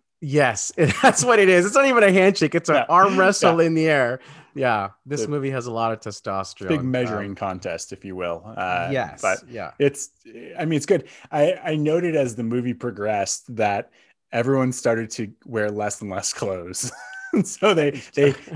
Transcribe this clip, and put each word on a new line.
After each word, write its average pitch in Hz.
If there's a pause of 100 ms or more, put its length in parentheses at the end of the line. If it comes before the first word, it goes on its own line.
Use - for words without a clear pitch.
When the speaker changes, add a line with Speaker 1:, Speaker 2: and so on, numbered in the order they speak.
(200)
Speaker 1:
Yes, 139
<laughs> -
that's 240
what 233
it 190
is. 180
It's 208
not 277
even 240
a 196
handshake. 185
It's 170
an 156
Speaker 2:
Yeah. 117
Speaker 1:
arm 185
wrestle 185
Speaker 2:
Yeah. 165
Speaker 1:
in 165
the 160
air. 131 (340)
Yeah, 110 (160)
this 143
Speaker 2:
The -
Speaker 1:
movie 139
has 127
a 120
lot 113
of 110
testosterone. 98
Speaker 2:
big 147
Speaker 1:
Um, 127
Speaker 2:
measuring 107
contest, 92
if -
you 95
will. 85
Uh, 90
Speaker 1:
Yes, 120
Speaker 2:
but 98
Speaker 1:
yeah. 107
Speaker 2:
it's, 143 (480)
I 165
mean, 160
it's -
good. 180 (240)
I, 156 (100)
I 156
noted 156
as 127
the 123
movie 120
progressed 107
that 104 (400)
everyone 127
started 113
to 107 (140)
wear 107
less 104
and 101
less 95
clothes. 92
<laughs> - (300)
And -
so 185
they, 147 (240)
they, 143
Speaker 1:
<laughs> -